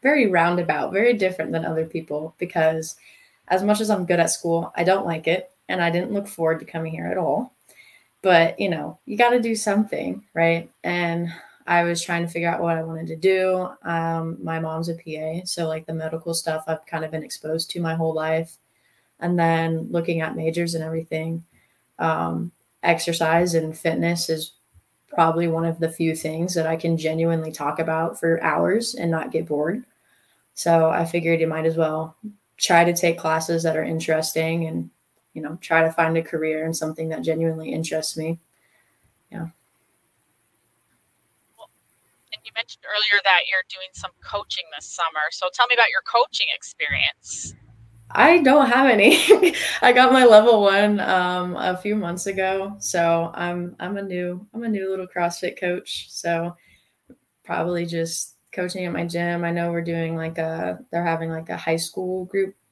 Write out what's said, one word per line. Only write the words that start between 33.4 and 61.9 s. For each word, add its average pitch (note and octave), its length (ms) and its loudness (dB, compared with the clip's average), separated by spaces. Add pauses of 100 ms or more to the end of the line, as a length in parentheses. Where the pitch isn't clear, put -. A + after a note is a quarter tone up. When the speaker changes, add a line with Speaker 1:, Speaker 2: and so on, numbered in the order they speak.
Speaker 1:
that D#3+ 140 0
are D#3 60 0
interesting D#3+ 840 -2
and, E3 240 -6 (440)
you D#3+ 80 -10
know, D#3 200 -8
try E3 200 2
to D#3+ 120 2
find E3 240 0
a E3 40 2
career D#3 440 -4
in E3 80 -2
something D#3+ 360 -6
that D#3+ 120 -6
genuinely D#3+ 500 -2
interests D#3+ 460 -6
me. E3 200 -4 (960)
Yeah. E3 160 -10 (2000)
Speaker 2:
Well, - 120 -20 (640)
and - 100 -14
you A3 120 -20
mentioned - 300 -10
earlier G#3 380 0
that F#3 260 4
you're F#3 200 -2
doing F#3+ 240 -14
some F#3 180 -14 (100)
coaching G3+ 440 -10 (100)
this D#3 100 -16
summer. D#3+ 460 -4
So - 220 -4
tell B3 140 -2
me B3 80 0
about A#3 140 4
your F#3+ 120 -2
coaching - 520 0
experience. - 1000 -6 (580)
Speaker 1:
I D#4+ 280 8
don't C4+ 280 6
have C4 220 4
any. D4+ 640 6 (140)
<laughs> - 120 -6
I B3 120 8
got B3+ 180 8
my B3+ 140 8
level A3 360 10
one, G3+ 380 4
um, F3+ 560 0
a F#3 220 -2
few G#3 180 -4
months F3+ 300 -4
ago. F#3+ 540 -2
So E3+ 560 0
I'm, F3 440 -6
I'm G3 180 -6
a G3 40 -6
new, F3+ 520 -6
I'm A3+ 100 -10
a A#3 40 -6
new G3 220 -2
little F#3 180 -6
CrossFit F3 520 -4
coach. - 520 -6
So E3+ 460 -4 (880)
probably F3 400 -2
just E3 480 -6 (180)
coaching F3+ 340 -6
at E3+ 60 -6
my E3+ 140 -4
gym. F3 380 -2
I E3+ 80 -2
know E3+ 200 -2
we're E3+ 120 -2
doing, E3 320 -4
like, D#3+ 240 -6
a, E3 500 -4
they're E3+ 160 -2
having, E3 240 0
like, D#3+ 200 -8
a F3+ 60 -6
high E3 200 -2
school F#3 500 -6